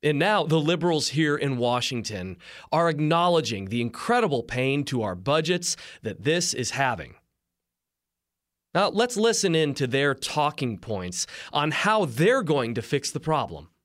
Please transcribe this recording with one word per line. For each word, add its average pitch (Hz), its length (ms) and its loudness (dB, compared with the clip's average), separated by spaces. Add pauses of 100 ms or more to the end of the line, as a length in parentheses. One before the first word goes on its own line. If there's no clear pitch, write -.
And 151 160 2
now 185 280 2
the 160 160 2
liberals 160 480 2
here 147 260 2
in 139 220 -2
Washington 117 800 -2 (340)
are 170 180 4
acknowledging 156 760 2
the 110 160 -2
incredible 143 640 0
pain 135 400 0
to 131 180 -2
our 95 140 -2
budgets 156 600 -2 (260)
that 101 200 -10
this 165 320 0
is 120 160 -4
having. 110 460 -2 (1600)
Now, 190 140 4
let's 233 260 0
listen 202 400 2
in 151 180 2
to 131 140 -2
their 135 260 2
talking 143 640 -2
points 90 480 -6 (260)
on 151 200 0
how 208 320 2
they're 175 400 2
going 135 300 0
to 113 60 -4
fix - 300 -4
the - 80 -6
problem. 107 520 -2 (140)